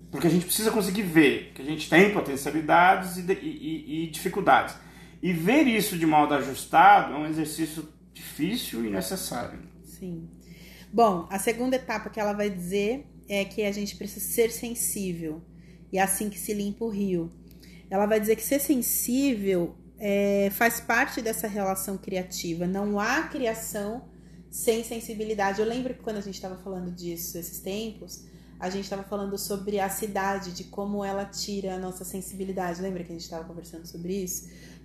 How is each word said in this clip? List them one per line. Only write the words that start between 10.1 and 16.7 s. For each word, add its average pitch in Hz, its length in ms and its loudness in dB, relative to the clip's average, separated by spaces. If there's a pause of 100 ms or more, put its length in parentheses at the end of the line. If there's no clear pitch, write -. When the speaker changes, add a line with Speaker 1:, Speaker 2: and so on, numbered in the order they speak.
Speaker 2:
Bom, 202 360 6
a 196 100 -4
segunda 240 360 0
etapa 226 340 -4
que 220 100 -8
ela 208 140 0
vai 208 160 0
dizer 202 560 -2 (220)
é 202 160 -2
que 196 200 -4
a 202 100 0
gente 202 240 -6
precisa 202 280 -8
ser 220 260 2
sensível. 180 920 -4 (500)
E 196 60 0
é 185 40 4
assim 196 280 0
que - 100 -10
se - 140 -6
limpa 202 320 -4